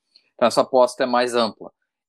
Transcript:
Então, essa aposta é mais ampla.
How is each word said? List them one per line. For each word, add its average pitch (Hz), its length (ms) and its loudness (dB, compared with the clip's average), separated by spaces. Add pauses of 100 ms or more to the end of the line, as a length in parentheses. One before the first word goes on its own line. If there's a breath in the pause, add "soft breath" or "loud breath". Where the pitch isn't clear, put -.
(340)
Então, 117 140 0
essa 127 140 0
aposta 127 420 0
é - 20 -4
mais 123 280 -2
ampla. 110 360 -2 (380)